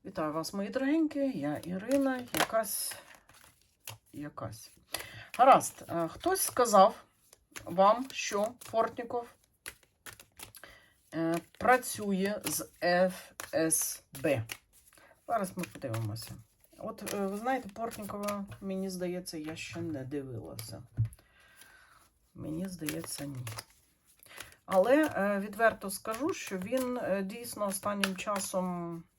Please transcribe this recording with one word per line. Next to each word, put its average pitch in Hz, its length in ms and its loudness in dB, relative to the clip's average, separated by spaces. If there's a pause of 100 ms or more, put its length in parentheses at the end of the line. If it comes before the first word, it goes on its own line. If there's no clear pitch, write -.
Вітаю 156 280 -4
вас, 160 200 -4
мої 202 160 -4
дорогенькі, 277 680 2
я 147 180 -2
Ірина, 254 600 0 (220)
якась, - 560 0 (1160)
якась. 127 580 -10 (680)
Гаразд, 226 520 8
е, 165 180 -2
хтось 370 340 0
сказав 214 640 6 (640)
вам, 208 460 6
що 208 360 -2 (240)
Портніков, 233 580 -2 (1800)
е, 165 220 0 (220)
працює 208 880 2
з - 240 -4 (140)
Ф 180 480 2 (220)
С - 500 0 (180)
Б. 131 220 2 (840)
Зараз 190 300 -2
ми 180 60 -6
подивимося. 113 680 -6 (460)
От, 214 360 -8
е, 202 140 0
ви 202 100 -4
знаєте, 254 320 -2
Портнікова, 202 760 -6 (160)
мені 190 280 -4
здається, 180 480 -6
я 156 180 -8
ще - 260 -8
не 311 220 -6
дивилася. 131 800 -10 (1500)
Мені 165 320 -6
здається, 160 580 -8
ні. 127 200 -8 (1200)
Але, 240 400 6
е, 196 340 0
відверто 208 500 2
скажу, 233 440 -4
що - 240 -6
він, 247 400 -2
е, 196 260 0
дійсно 220 440 -6
останнім 196 480 -2
часом 180 880 -4 (160)